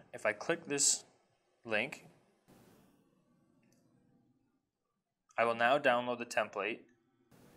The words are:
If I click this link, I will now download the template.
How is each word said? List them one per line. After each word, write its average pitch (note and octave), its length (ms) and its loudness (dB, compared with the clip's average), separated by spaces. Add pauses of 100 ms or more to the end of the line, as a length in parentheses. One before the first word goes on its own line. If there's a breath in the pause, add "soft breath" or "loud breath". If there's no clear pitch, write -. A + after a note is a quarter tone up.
(140)
If - 120 -16
I G#2+ 60 6
click E3+ 360 -4
this C#3 360 2 (640)
link, A#2 400 -2 (3250)
I A2+ 60 2
will A#2 120 2
now A#2 220 4
download B2 420 2
the A#2+ 60 -6
template. G#2+ 540 -4 (760 soft breath)